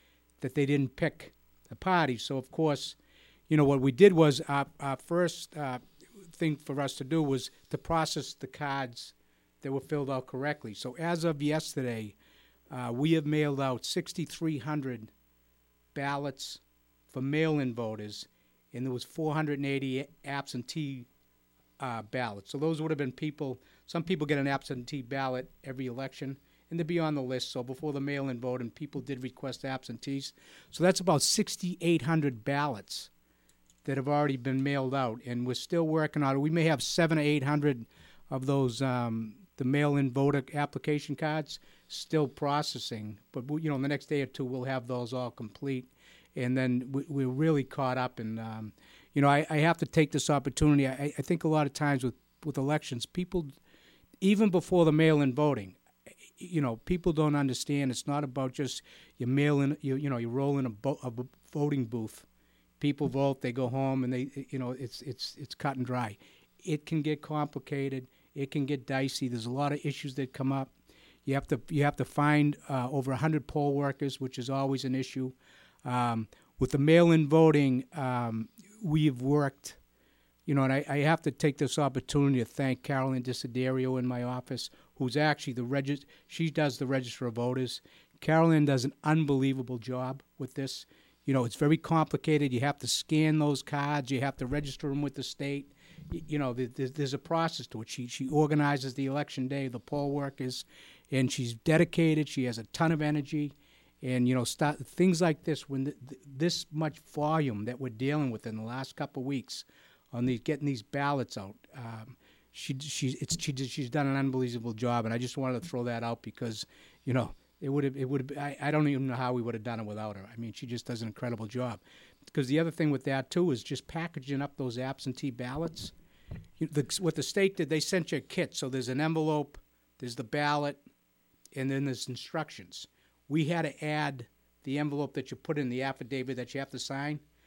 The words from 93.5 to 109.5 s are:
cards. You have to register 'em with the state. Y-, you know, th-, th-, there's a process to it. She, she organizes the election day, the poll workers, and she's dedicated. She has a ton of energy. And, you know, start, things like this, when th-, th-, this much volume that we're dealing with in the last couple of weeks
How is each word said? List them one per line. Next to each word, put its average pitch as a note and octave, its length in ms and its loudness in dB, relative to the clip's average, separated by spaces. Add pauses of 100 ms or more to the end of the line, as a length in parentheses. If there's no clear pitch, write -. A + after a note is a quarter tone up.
cards. C#3+ 520 -2
You B2+ 80 0
have C#3 160 -2
to C3 100 -6
register C#3+ 460 -4
'em C#3+ 100 -2
with C#3 140 -4
the C3+ 80 -8
state. C#3+ 480 -6 (400)
Y-, E3 160 -8
you D3+ 100 -2
know, B2+ 160 0
th-, B2 180 -4
th-, C3+ 220 -4
there's C#3+ 200 -2
a C3+ 40 -4
process E3 480 -2
to A2 160 -10
it. - 60 -12
She, B2 180 -8
she C3 220 -6
organizes C#3+ 640 2
the C3+ 120 -2
election C3+ 420 -4
day, C#3 180 -4
the A#2+ 140 -8
poll C#3+ 320 -4
workers, C3+ 520 -6 (460)
and C3 220 2
she's A#2+ 200 -2
dedicated. D#3 760 4
She C3 160 -2
has A#2 140 -4
a A2 80 -10
ton E3 260 2
of D3+ 100 0
energy. D3 500 -2 (500)
And, B2+ 260 2
you B2+ 80 4
know, A#2+ 80 2
start, D3 420 0
things F3 340 4
like E3 220 2
this, - 260 -4
when C3+ 180 -2
th-, D3 100 -6 (120)
th-, B2+ 160 -16
this C#3+ 460 -2
much D3+ 300 -4 (120)
volume D3 520 0
that B2 160 -6
we're B2+ 80 -4
dealing C3+ 420 0
with A2 160 -8
in A2 100 -6
the A2 60 -6
last B2+ 320 -8
couple C3+ 300 -6
of - 20 -4
weeks - 380 -6 (480)